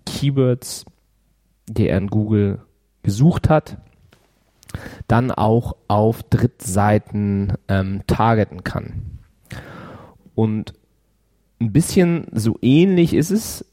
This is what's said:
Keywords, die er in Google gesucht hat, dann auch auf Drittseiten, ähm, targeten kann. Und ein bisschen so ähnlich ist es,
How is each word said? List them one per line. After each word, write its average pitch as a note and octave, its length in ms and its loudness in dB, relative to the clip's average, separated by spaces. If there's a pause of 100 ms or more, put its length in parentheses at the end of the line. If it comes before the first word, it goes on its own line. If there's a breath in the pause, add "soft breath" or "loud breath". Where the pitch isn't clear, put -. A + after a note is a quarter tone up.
Keywords, C3+ 800 -2 (840)
die A2 180 0
er E2+ 100 2
in G2 100 -2
Google G#2 520 0 (420)
gesucht B2 480 2
hat, - 280 0 (1300 loud breath)
dann A#2+ 240 2
auch A2 460 0 (100)
auf G#2+ 360 2
Drittseiten, G2+ 1300 0 (160)
ähm, G2 360 -2
targeten G#2+ 600 0
kann. - 540 -10 (1160 loud breath)
Und A2 380 -2 (880)
ein A#2 100 -2
bisschen E3+ 640 2
so G#2+ 280 -2
ähnlich E3 520 4
ist D#3 180 0
es, - 400 -4